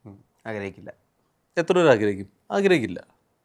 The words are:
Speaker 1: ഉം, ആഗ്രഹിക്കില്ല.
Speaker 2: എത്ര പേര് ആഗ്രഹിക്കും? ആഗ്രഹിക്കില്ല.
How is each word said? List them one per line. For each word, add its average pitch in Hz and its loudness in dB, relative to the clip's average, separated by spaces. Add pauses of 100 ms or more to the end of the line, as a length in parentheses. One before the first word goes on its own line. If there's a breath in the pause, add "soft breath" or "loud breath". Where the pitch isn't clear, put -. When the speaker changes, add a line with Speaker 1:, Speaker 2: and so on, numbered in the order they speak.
Speaker 1:
ഉം, 101 -20 (280)
ആഗ്രഹിക്കില്ല. 101 -10 (680)
Speaker 2:
എത്ര 175 0
പേര് 170 4
ആഗ്രഹിക്കും? 104 2 (220)
ആഗ്രഹിക്കില്ല. 185 0 (440)